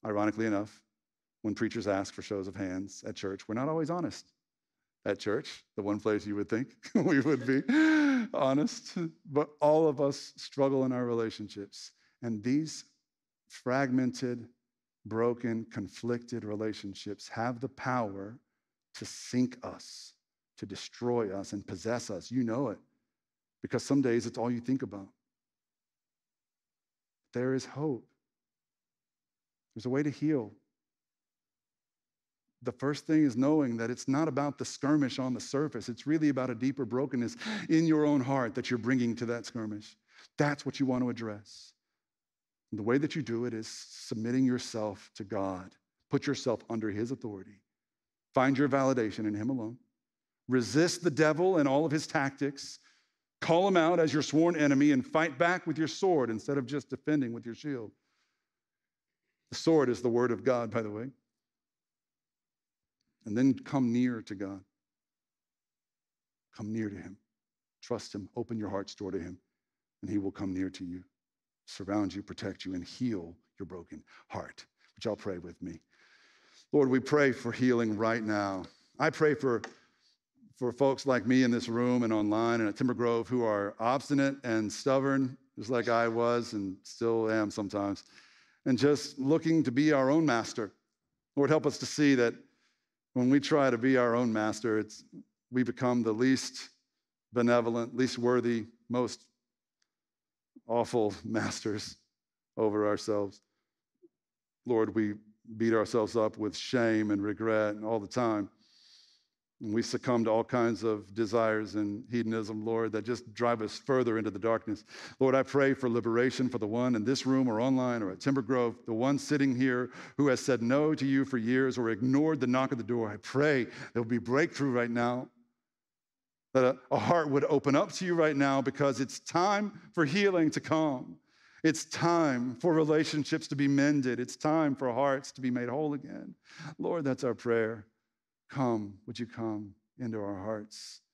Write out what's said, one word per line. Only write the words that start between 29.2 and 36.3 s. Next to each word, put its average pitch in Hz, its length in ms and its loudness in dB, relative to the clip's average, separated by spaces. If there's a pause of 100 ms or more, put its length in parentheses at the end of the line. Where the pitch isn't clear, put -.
There's 110 100 -10
a 127 40 -2
way 135 140 0
to 151 60 -4
heal. 139 440 -2 (2000)
The 123 60 -4
first 143 340 -4
thing 156 180 4
is 123 140 2
knowing 135 400 2
that 117 140 -2
it's - 160 -8
not 147 200 2
about 143 300 -2
the 123 80 -6
skirmish 139 540 0
on 127 140 -2
the 113 60 -6
surface. 135 480 -4
It's 117 200 -10
really 151 220 4